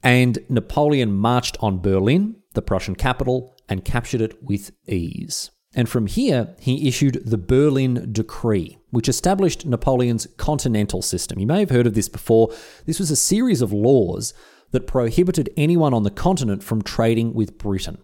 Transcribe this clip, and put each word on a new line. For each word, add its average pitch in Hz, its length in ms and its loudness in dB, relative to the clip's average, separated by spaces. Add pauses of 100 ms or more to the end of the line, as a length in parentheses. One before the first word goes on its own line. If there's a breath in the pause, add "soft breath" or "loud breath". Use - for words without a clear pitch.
and 123 380 4 (100)
Napoleon 135 640 2
marched 113 480 -2
on 98 200 -2
Berlin, 107 580 2 (180)
the 107 80 -2
Prussian 95 320 -4
capital, 127 600 -2 (140)
and 95 160 -4
captured 120 360 -2
it 110 200 -4
with 101 300 -6 (160)
ease. - 640 -6 (240)
And 123 120 0
from 113 200 -2
here, 143 520 0
he 139 280 -2
issued 131 360 0
the 110 140 -2
Berlin 127 760 2
Decree, 104 680 -4 (100)
which 117 180 0
established 185 580 0
Napoleon's 123 640 0 (100)
continental 110 640 -2
system. - 360 -4
You 95 100 -2
may 165 120 2
have 202 100 0
heard 123 180 4
of 110 60 0
this 104 160 0
before. 113 420 4 (340 loud breath)
This 160 140 -4
was 170 120 0
a 147 40 0
series 208 460 2
of 104 100 0
laws 104 600 2 (380 soft breath)
that - 160 -2
prohibited 135 680 0
anyone 156 380 2
on 113 100 2
the 101 60 2
continent 120 540 -2
from 110 180 -4
trading 113 520 0
with 113 240 -4
Britain. 92 460 -6